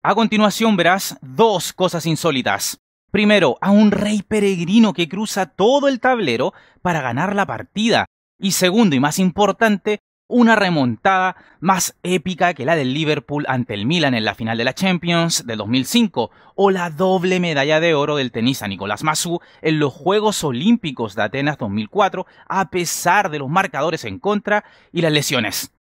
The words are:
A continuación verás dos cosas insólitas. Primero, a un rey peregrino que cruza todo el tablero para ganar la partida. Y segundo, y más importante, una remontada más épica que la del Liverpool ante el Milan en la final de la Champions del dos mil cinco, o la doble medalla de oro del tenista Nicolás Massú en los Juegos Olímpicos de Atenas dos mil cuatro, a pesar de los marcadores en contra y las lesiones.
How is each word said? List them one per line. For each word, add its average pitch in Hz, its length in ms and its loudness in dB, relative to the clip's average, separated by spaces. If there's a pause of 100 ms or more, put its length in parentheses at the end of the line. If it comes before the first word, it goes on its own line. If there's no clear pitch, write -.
A 190 140 0
continuación 214 600 2
verás 175 460 0
dos 160 500 0
cosas 175 340 -2
insólitas. 135 760 -2 (300)
Primero, 202 500 4
a 196 120 2
un 208 180 6
rey 208 320 -2
peregrino 202 720 2
que 170 160 -4
cruza 190 380 -4
todo 269 420 2
el 262 100 -2
tablero 175 560 -2 (280)
para 165 180 -2
ganar 135 340 -4
la 196 120 0
partida. 143 600 -2 (320)
Y 190 140 -4
segundo, 185 420 2
y 127 60 2
más 147 180 0
importante, 202 800 0 (300)
una 233 260 4
remontada 185 800 0 (240)
más 180 460 0
épica 180 500 0
que 127 100 -8
la 165 120 2
del 131 180 0
Liverpool 147 540 -2
ante 127 260 -2
el 101 120 -4
Milan 147 280 2
en 110 100 -2
la 104 120 -2
final 113 200 -4
de 113 80 -2
la 131 100 -2
Champions 170 720 -2
del 113 120 -6
dos 101 80 -6
mil 123 180 0
cinco, 180 460 -2 (240)
o 196 160 4
la 180 200 -2
doble 185 500 0
medalla 156 400 0
de 165 140 2
oro 147 200 0
del 135 160 -2
tenista 117 380 -2
Nicolás 98 340 -6
Massú 156 380 -2 (220)
en 156 180 0
los 143 120 0
Juegos 208 520 -2
Olímpicos 139 720 -2
de 107 60 -2
Atenas 139 360 -2
dos 107 120 -6
mil 107 180 -4
cuatro, 185 380 0 (200)
a 190 240 -4
pesar 180 600 0
de 147 100 -6
los 135 80 -8
marcadores 160 560 -2
en 98 160 -10
contra 208 440 -2 (280)
y 170 100 -2
las 160 80 2
lesiones. 131 720 -2